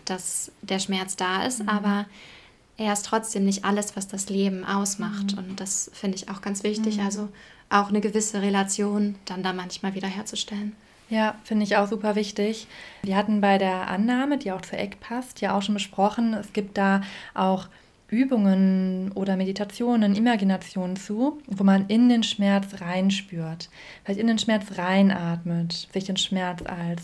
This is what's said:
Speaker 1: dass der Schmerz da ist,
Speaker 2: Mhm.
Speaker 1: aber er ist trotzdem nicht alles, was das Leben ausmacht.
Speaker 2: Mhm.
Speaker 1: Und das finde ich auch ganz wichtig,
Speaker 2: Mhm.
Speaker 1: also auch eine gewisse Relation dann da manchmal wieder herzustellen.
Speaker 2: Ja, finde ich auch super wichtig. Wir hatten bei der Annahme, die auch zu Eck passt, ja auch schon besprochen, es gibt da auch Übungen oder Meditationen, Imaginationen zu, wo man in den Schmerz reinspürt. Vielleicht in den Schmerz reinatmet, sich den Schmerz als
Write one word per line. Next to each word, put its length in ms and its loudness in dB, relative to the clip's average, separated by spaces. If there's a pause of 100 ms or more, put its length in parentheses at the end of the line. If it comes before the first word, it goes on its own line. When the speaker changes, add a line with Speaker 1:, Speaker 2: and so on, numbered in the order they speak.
Speaker 1:
dass 560 -6
der 200 -2
Schmerz 360 -4
da 280 0
ist, 180 -2
Speaker 2:
Mhm. 80 -4
Speaker 1:
aber 360 2 (720)
er 140 0
ist 140 -2
trotzdem 400 0
nicht 180 0
alles, 320 0
was 100 -6
das 220 -8
Leben 340 0
ausmacht. 680 -2
Speaker 2:
Mhm. 60 -4
Speaker 1:
Und 220 -10
das 340 -4
finde 220 -4
ich 120 -10
auch 140 -10
ganz 200 -6
wichtig, 360 0
Speaker 2:
Mhm. 80 0
Speaker 1:
also 220 -4 (420)
auch 180 4
eine 140 2
gewisse 400 0
Relation 720 0 (100)
dann 180 -8
da 120 -2
manchmal 400 -6
wieder 140 -6
herzustellen. 640 -6 (360)
Speaker 2:
Ja, 360 0
finde 200 2
ich 140 4
auch 100 4
super 280 0
wichtig. 500 -2 (360)
Wir 140 0
hatten 240 2
bei 160 6
der 320 2
Annahme, 480 2
die 160 -4
auch 80 -6
zu 160 -10
Eck 240 -6
passt, 400 -8
ja 160 2
auch 60 0
schon 120 0
besprochen, 600 0
es 180 -8
gibt 240 -4
da 240 4 (320)
auch 360 0 (400)
Übungen 1080 2
oder 200 0
Meditationen, 760 2
Imaginationen 800 0
zu, 540 -2
wo 160 0
man 240 6
in 200 6
den 140 6
Schmerz 580 0
reinspürt. 880 -2 (360)
Vielleicht 160 -4
in 80 2
den 100 2
Schmerz 400 0
reinatmet, 1120 2
sich 120 -4
den 120 -4
Schmerz 480 -2
als 400 -6